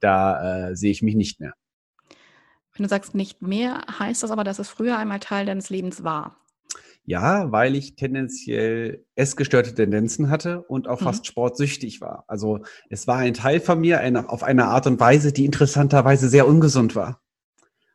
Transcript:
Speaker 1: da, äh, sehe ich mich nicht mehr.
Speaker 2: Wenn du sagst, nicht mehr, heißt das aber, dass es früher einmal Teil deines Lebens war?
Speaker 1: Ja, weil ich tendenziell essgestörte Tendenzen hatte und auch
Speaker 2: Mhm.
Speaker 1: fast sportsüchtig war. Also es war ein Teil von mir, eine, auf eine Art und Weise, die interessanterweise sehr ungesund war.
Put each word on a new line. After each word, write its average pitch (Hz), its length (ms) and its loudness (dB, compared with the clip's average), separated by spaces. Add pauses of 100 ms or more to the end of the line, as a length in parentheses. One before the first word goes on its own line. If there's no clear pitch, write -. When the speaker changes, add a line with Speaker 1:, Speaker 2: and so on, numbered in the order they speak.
Speaker 1:
da, 92 720 0
äh, 90 60 -8
sehe 98 160 -2
ich - 100 -8
mich 110 120 0
nicht 104 260 -2
mehr. 71 120 -12 (1200)
Speaker 2:
Wenn 202 120 -6
du 196 40 -2
sagst, 202 260 -4
nicht 196 280 -8
mehr, 220 420 -4 (140)
heißt 226 240 -6
das 220 80 -6
aber, 214 140 -4
dass 202 140 -6
es 202 120 -12
früher 240 260 -4
einmal 214 240 -6
Teil 202 240 -6
deines 196 240 -6
Lebens 185 360 -8
war? 156 340 -8 (680)
Speaker 1:
Ja, 135 440 0
weil 123 260 2
ich 139 200 -10
tendenziell 117 1080 -6 (120)
essgestörte 131 580 0
Tendenzen 110 540 0
hatte 175 340 -4
und 131 240 -8
auch 123 140 -6
Speaker 2:
Mhm. 190 40 -4
Speaker 1:
fast 196 220 -4
sportsüchtig 123 760 -4
war. - 260 -14
Also 107 320 -4 (300)
es - 180 -8
war 123 80 2
ein 127 180 0
Teil 131 240 0
von 165 220 0
mir, 165 200 2
eine, 123 280 -2
auf - 160 -8
eine 127 220 4
Art 127 200 2
und 123 140 2
Weise, 143 320 6
die 139 140 2
interessanterweise 139 800 4
sehr 131 180 8
ungesund 135 480 4
war. 107 280 -6 (720)